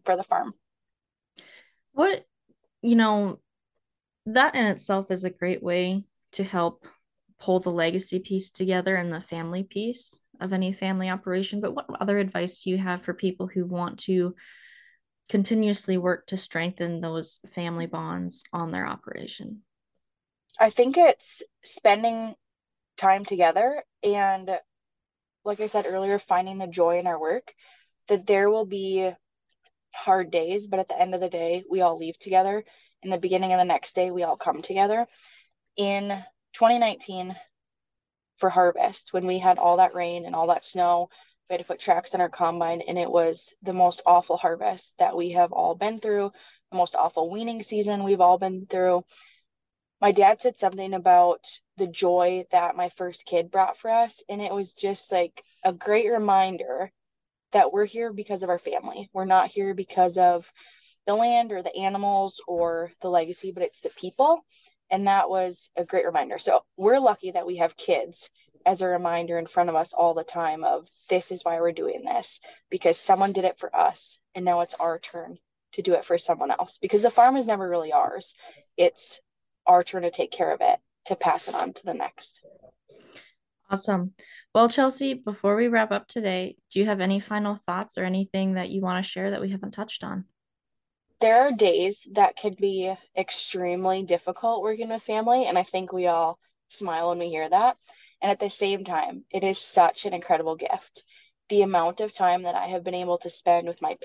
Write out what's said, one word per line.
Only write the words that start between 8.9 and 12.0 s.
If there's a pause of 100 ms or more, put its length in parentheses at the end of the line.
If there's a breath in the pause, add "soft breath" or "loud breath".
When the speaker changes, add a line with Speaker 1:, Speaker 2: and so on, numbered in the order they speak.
Speaker 2:
and
the
family
piece (220)
of
any
family
operation.
But
what (160)